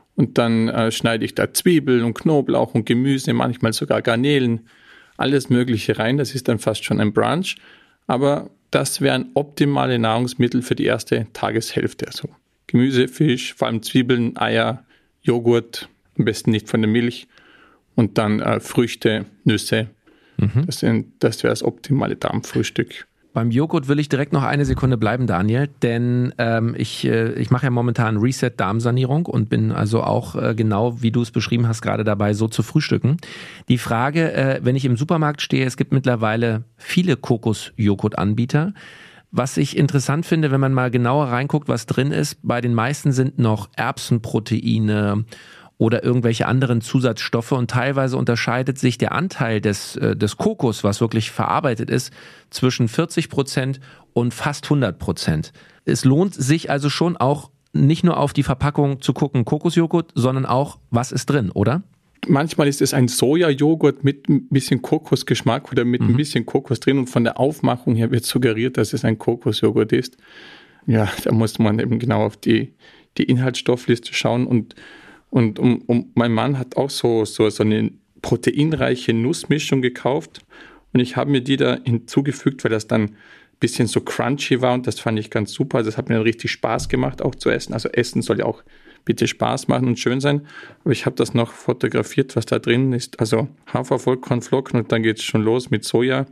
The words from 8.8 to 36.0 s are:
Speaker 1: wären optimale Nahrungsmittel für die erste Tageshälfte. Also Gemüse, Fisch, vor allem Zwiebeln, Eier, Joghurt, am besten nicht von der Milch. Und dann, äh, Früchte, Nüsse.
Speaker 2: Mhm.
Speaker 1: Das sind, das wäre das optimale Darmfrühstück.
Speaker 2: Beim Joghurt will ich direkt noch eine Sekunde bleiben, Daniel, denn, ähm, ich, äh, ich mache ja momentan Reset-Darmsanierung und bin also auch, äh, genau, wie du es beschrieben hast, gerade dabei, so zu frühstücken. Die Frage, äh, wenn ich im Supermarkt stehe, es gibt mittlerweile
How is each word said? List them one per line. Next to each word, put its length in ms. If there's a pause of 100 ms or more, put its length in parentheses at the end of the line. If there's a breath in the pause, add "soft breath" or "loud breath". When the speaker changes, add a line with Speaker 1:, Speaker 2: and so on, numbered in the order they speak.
Speaker 1:
wären 320
optimale 640
Nahrungsmittel 640
für 140
die 100
erste 480
Tageshälfte. 760
Also 220 (380)
Gemüse, 420
Fisch, 440
vor 140
allem 160
Zwiebeln, 540
Eier, 480 (380 soft breath)
Joghurt, 640 (280)
am 60
besten 280
nicht 180
von 120
der 80
Milch. 380 (680 soft breath)
Und 220
dann, 220
äh, 200
Früchte, 680 (180)
Nüsse. 440 (500 soft breath)
Speaker 2:
Mhm. 280
Speaker 1:
Das 140
sind, 260 (140)
das 240
wäre 80
das 100
optimale 540
Darmfrühstück. 920 (280)
Speaker 2:
Beim 180
Joghurt 360
will 120
ich 100
direkt 240
noch 80
eine 240
Sekunde 320
bleiben, 300
Daniel, 420 (140)
denn, 560
ähm, 360
ich, 300
äh, 280
ich 180
mache 160
ja 20
momentan 480
Reset-Darmsanierung 1080
und 220
bin 220
also 300
auch, 340
äh, 200
genau, 480
wie 80
du 100
es 80
beschrieben 380
hast, 160
gerade 200
dabei, 300
so 140
zu 160
frühstücken. 540 (520 loud breath)
Die 80
Frage, 560
äh, 300
wenn 120
ich 100
im 120
Supermarkt 460
stehe, 220
es 120
gibt 160
mittlerweile 720 (140)